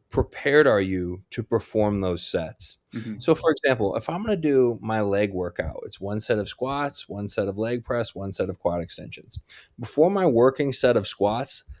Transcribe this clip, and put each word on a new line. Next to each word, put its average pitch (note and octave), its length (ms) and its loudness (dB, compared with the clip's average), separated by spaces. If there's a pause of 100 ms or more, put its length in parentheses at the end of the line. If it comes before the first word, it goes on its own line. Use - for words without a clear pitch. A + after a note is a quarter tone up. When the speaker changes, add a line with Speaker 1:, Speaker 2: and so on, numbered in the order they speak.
Speaker 1:
prepared C#3+ 580 4
are G#2+ 140 6
you F#2 500 -2
to A#2+ 120 -6
perform G#2+ 580 0
those F2+ 240 -2
sets? - 520 -6 (160)
Speaker 2:
Mm-hmm. A#2 260 -10
Speaker 1:
So, D#3+ 160 4
for E3 160 2
example, A#2+ 440 0
if - 140 -4
I'm F3 140 -4
gonna A3 120 0
do C3+ 460 2
my A2 200 -2
leg G2+ 300 2
workout, F2+ 540 -6
it's - 140 -14
one G2+ 200 -4
set A2 180 0
of G2+ 100 -2
squats, C#3 640 -6
one G2+ 180 -8
set G2 200 -2
of G2 100 -6
leg A#2 260 -2
press, A#2+ 320 -4
one G2 180 -8
set F#2 160 -2
of F#2 100 -10
quad F2 220 -2
extensions. - 580 -14 (400)
Before C#3+ 320 2
my G3 140 2
working C3+ 480 4
set B2 240 4
of F#2+ 100 0
squats, A2 560 -2 (180)